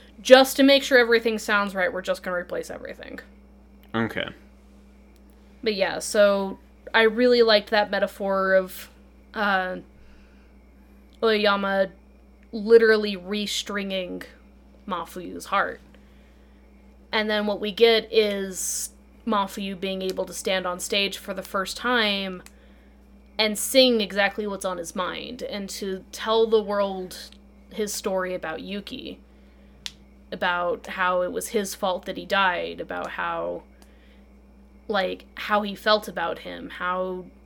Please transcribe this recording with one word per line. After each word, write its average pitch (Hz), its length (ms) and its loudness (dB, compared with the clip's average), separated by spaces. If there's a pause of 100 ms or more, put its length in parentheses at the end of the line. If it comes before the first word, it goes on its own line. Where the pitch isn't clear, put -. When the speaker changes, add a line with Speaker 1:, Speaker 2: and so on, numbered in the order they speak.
(200)
Speaker 1:
"Just 262 360 8
to 269 80 4
make 277 180 6
sure 269 160 4
everything 226 400 2
sounds 202 360 -2
right, 180 180 -2
we're 185 100 -6
just 185 220 -4
gonna 185 120 -4
replace 175 340 -8
everything." - 500 -14 (720)
Speaker 2:
Okay. 104 340 -2 (1300)
Speaker 1:
But 220 120 0
yeah, 180 260 0
so 196 580 2 (360)
I 226 80 6
really 240 400 4
liked 214 280 4
that 208 200 2
metaphor 196 640 0
of, 185 340 0 (460)
uh, 190 420 0 (1500)
Oyama 202 680 2 (640)
literally 220 640 6
restringing 190 1040 -6 (640)
Mafuyu's 175 600 -8
heart. - 340 -2 (1300)
And 214 160 0
then 208 180 0
what 202 140 -2
we 208 120 -4
get 220 400 4
is 202 800 -2 (360)
Mafuyu 196 520 -4
being 190 240 -4
able 185 220 -4
to 185 80 -10
stand 190 340 -2
on 180 140 -4
stage 196 380 -2
for 202 160 -10
the 190 80 -8
first 185 340 -6
time 202 680 -2 (960)
and 214 200 0
sing 254 420 6
exactly 196 460 0
what's 196 180 -6
on 185 140 -4
his 170 180 -12
mind, 175 460 -6
and 196 260 -8
to 190 420 -8
tell 226 360 2
the 214 160 4
world 196 680 -4 (420)
his 208 200 -4
story 185 420 -4
about 165 280 -8
Yuki, - 580 -12 (1120)
about 175 560 -2
how 185 340 0
it 180 80 -2
was 175 180 -6
his 202 260 -2
fault 185 320 -2
that 185 100 -8
he 175 100 -10
died, 175 540 0
about 170 300 -8
how, 170 520 -6 (1300)
like, 185 360 -2 (120)
how 208 260 0
he 202 140 -6
felt 214 320 2
about 175 320 -4
him, 175 300 -12
how 185 560 -4 (180)